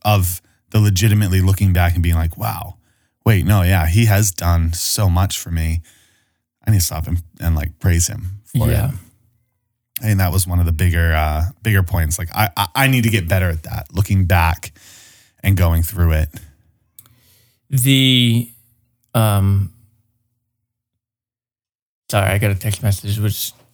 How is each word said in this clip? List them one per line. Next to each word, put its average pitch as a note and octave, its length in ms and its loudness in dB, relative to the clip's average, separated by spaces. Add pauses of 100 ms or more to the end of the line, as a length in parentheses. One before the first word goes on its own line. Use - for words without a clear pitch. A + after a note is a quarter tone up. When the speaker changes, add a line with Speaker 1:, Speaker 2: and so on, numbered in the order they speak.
Speaker 1:
of F#2+ 380 0 (300)
the A2 80 2
legitimately G#2 640 2
looking F#2+ 320 2
back F2 200 2
and F2 100 0
being E2+ 120 2
like, D#2+ 220 -2
"Wow, F2+ 380 -8 (500)
wait, F#2+ 200 2
no, G2 180 4
yeah, F2 240 2
he A2 180 2
has G#2 260 2
done E2+ 420 0
so F#2+ 360 -2
much F2+ 300 0
for E2+ 120 -12
me. E2 300 -2 (880)
I G#2+ 40 2
need G2+ 80 4
to F2 40 0
stop D#2+ 240 -6
and, E2+ 160 -4 (160)
and, E2+ 160 0
like, D#2 240 -6
praise E2+ 280 2
him F#2+ 360 -10
for A#2 240 -2
it." A#2 60 2
Speaker 2:
Yeah. A2+ 180 0 (1080)
Speaker 1:
I - 20 -14
think G#2+ 160 2
that F2+ 120 0
was F2+ 160 0
one F2+ 120 -2
of F2 60 2
the E2 80 0
bigger, E2+ 400 0
uh, D#2 320 -2 (180)
bigger G2 200 2
points. E2 360 -2
Like, F2 160 -8
I, G#2+ 220 0
I, G2+ 180 -2
I C3+ 120 2
need B2+ 180 2
to A2+ 40 2
get F#2+ 180 -2
better F#2 220 0
at D#2+ 140 -6
that, - 300 -10
looking F#2+ 320 0
back E2+ 460 0 (680)
and G2+ 160 2
going E2 260 2
through E2+ 280 0
it. D2+ 180 0 (1400)
Speaker 2:
The, B2+ 800 2 (640)
um, G2 600 0 (2500)
sorry, G2 200 0
I G2 60 0
got G2+ 140 0
a F#2+ 40 -2
text G2+ 280 -6
message G2+ 360 -2
which G#2 340 -4 (200)